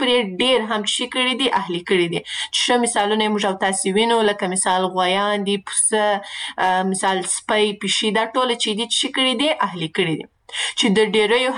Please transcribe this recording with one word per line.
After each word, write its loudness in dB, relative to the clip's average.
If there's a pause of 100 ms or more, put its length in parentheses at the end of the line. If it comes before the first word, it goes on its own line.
پرې 2 (260)
ډېر 4
هم -2
شي -2
کړي 0
دي، 0
اهلي -2
کړي 2
دي. -4 (320)
چې 0
ښه 2
مثالونه 2
یې 0
موږ 0
او -2
تاسې -2
وینو، 4
لکه 0
مثال 0
غویان 0
دي، 0
پسه، 0 (380)
آه، 2
مثال 0
سپی، 0
پیشي، -2
دا 2 (100)
ټوله 0
چې 0
دي، -4
چې -2
شي -2
کړي 0
دي، 2 (120)
اهلي -4
کړي 0
دي. -14 (520)
چې 2 (100)
د 6 (160)
ډېریو 2